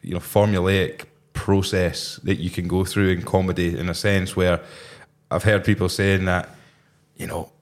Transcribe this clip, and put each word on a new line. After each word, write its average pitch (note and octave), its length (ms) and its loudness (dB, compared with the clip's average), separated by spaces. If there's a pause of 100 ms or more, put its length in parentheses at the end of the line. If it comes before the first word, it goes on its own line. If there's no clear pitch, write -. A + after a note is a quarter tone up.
you - 120 -8
know, F2 60 -4
formulaic F#2+ 840 2 (260)
process F#2 920 0
that F#2+ 120 0
you F2 140 -4
can F2 180 -6
go F2+ 160 0
through F#2+ 260 0
in F2 120 0
comedy, F2 560 0
in F2+ 100 -4
a E2+ 60 -4
sense G2 420 0
where F2+ 240 2 (720)
I've E2+ 120 -2
heard G2+ 200 4
people F#2 240 2
saying G2 380 2
that, F2+ 240 -2 (680)
you - 120 -10
know E2+ 240 -8 (100)